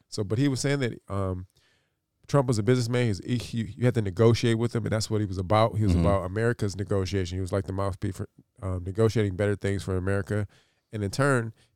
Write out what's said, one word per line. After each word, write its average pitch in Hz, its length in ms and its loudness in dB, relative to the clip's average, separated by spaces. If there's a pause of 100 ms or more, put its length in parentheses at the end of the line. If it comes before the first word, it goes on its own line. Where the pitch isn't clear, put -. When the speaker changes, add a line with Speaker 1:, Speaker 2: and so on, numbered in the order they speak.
Speaker 1:
So, - 140 -6
but 104 160 -2
he 139 80 2
was 131 140 0
saying 139 200 0
that, 117 280 -4
um, 92 400 -4 (800)
Trump 139 180 2
was 120 120 2
a 107 40 2
businessman. 123 460 2
He's, 98 160 0
he, 123 140 -2
he, 117 380 -6
you - 100 0
had 123 80 4
to 117 80 0
negotiate 113 540 4
with 117 200 0
him, 113 80 -2
and 107 80 -2
that's 110 180 -2
what 107 100 0
he 107 60 0
was 92 120 -6
about. 107 400 2
He 107 40 2
was 101 120 6
Speaker 2:
Mm-hmm. 87 120 4
Speaker 1:
about 98 200 2
America's 104 500 -2
negotiation. 95 640 -2
He - 40 -2
was, 90 80 -6
like, 98 160 -2
the 95 60 -6
mouthpiece 95 460 -4
for, 104 100 -10 (340)
um, 92 220 -4
negotiating 101 500 2
better 101 220 0
things 98 260 -4
for 95 140 -4
America. 98 500 -2 (460)
And 110 100 -6
in 98 80 -2
turn, 123 420 0 (240)